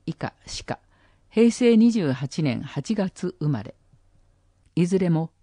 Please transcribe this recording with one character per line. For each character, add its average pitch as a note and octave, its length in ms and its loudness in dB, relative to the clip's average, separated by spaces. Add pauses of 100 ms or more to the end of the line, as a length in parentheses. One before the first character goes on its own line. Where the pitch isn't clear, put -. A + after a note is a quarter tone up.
以 E3 80 -6
下 - 220 -10 (100)
歯 - 200 -14
科、 - 140 -10 (520)
平 A#3 200 4
成 A#3 260 4
二 A#3 140 6
十 F#3+ 220 0
八 C3+ 300 -4
年 A#2+ 180 -2
八 D3 340 -6
月 F#3 460 -6
生 D3+ 80 -2
ま B2 140 -2
れ。 - 120 -16 (1000)
い E3+ 120 2
ず F#3 120 0
れ F3+ 100 0
も D#3+ 220 0 (120)